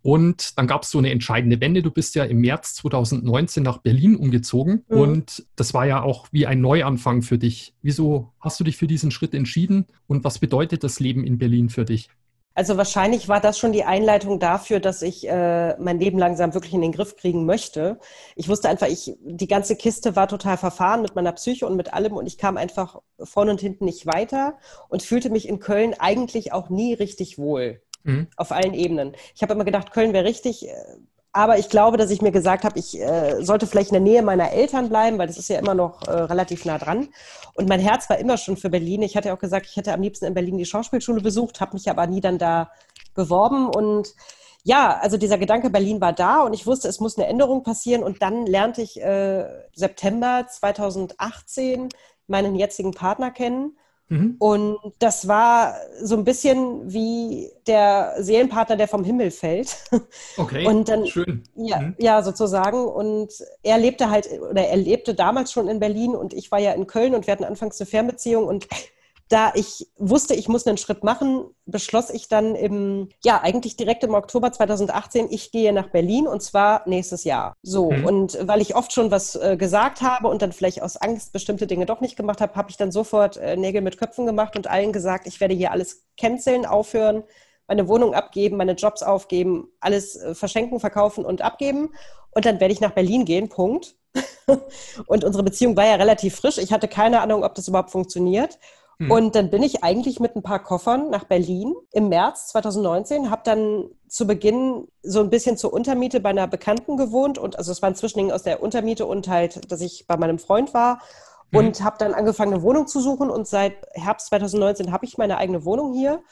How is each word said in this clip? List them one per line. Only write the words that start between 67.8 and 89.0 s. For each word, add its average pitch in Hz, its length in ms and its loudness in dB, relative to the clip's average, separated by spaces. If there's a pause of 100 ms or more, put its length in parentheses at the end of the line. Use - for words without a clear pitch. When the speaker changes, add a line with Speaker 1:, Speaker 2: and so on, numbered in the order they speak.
Speaker 2:
eine 190 60 -8
Fernbeziehung 226 600 0
und 196 200 -4 (600)
da 220 260 4
ich - 420 -4
wusste, 202 380 2
ich 208 140 -2
muss 233 180 0
einen 214 100 2
Schritt - 280 -6
machen, 254 400 0 (200)
beschloss 220 460 -2
ich 233 180 -10
dann 220 260 2
im, 196 540 -4 (160)
ja, 233 160 4
eigentlich 233 360 -2
direkt 233 280 -2
im 214 80 -2
Oktober 240 400 0
zweitausendachtzehn, 208 800 -2
ich - 220 -8
gehe 220 200 4
nach 196 160 -2
Berlin 196 380 2
und 208 160 -4
zwar 208 440 4
nächstes 180 380 -4
Jahr. 123 380 -2
So, 185 280 0
Speaker 1:
Mhm. 143 140 2
Speaker 2:
und 190 380 2
weil 208 180 2
ich - 160 -2
oft 240 160 0
schon 226 180 2
was, 196 260 -2
äh, 190 200 0
gesagt 208 460 0
habe 247 260 0
und 208 140 -2
dann 185 100 0
vielleicht - 300 -4
aus 180 160 -8
Angst 214 340 -6
bestimmte 202 340 -4
Dinge 180 200 -2
doch 220 160 -4
nicht 254 140 -4
gemacht 208 260 -4
habe, 202 140 -2
habe 196 140 -4
ich - 60 -20
dann 196 160 -2
sofort, 208 460 0
äh, - 180 -4
Nägel 190 240 -2
mit 190 160 -4
Köpfen 233 300 -6
gemacht 214 280 0
und 202 120 -8
allen 202 260 0
gesagt, 185 340 -4
ich - 140 -14
werde 190 140 2
hier 180 180 0
alles - 320 -6 (160)
canceln, 247 460 0
aufhören, 214 580 0 (440)
meine 196 200 0
Wohnung 226 240 4
abgeben, 202 460 0
meine 185 140 2
Jobs 208 300 -2